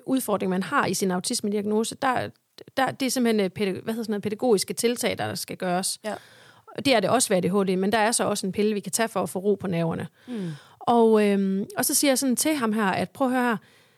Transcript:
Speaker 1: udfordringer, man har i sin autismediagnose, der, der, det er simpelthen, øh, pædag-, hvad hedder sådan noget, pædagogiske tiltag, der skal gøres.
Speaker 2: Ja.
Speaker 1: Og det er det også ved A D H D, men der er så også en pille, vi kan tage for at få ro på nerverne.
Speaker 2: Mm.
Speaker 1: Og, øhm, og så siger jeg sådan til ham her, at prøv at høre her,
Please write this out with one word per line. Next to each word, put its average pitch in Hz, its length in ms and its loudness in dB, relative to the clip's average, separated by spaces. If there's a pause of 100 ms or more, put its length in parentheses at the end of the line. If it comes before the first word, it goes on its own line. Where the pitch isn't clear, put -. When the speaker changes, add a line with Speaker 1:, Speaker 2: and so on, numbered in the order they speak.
Speaker 1:
udfordringer, 208 500 0
man 185 80 -2
har 254 220 0
i 185 80 -2
sin 185 180 0
autismediagnose, 214 840 -2
der, 247 340 -2 (480)
der, 262 140 2
det 254 140 -4
er 247 40 0
simpelthen, 226 360 2
øh, 185 40 -2
pædag-, 190 340 -4
hvad 220 100 -4
hedder 233 100 -6
sådan 214 80 -6
noget, 208 120 -4
pædagogiske 208 500 0
tiltag, 233 440 0
der 107 180 -4
skal - 220 -10
gøres. 185 460 -4
Speaker 2:
Ja. 208 120 -6 (640)
Speaker 1:
Og - 80 -8
det 269 100 6
er 220 40 4
det 185 100 0
også 240 200 2
ved 190 80 4
A 175 100 0
D 175 40 0
H 196 220 2
D, 180 40 0
men 196 140 0
der 226 60 2
er 220 140 2
så 240 120 0
også 208 240 -2
en 185 40 -2
pille, 214 220 0
vi 208 60 -2
kan 185 120 -8
tage 226 180 0
for 190 140 -2
at 170 60 -4
få 190 100 -6
ro 196 160 2
på 196 120 -6
nerverne. 170 400 -2 (200)
Speaker 2:
Mm. 208 220 -6 (300)
Speaker 1:
Og, 226 480 6
øhm, 196 380 0 (120)
og 262 80 0
så 311 80 0
siger 277 180 4
jeg 247 80 2
sådan 262 160 2
til 311 200 0
ham 226 180 0
her, 220 120 2
at 185 240 0
prøv - 180 -2
at 247 60 0
høre 254 100 2
her, 233 140 0 (400)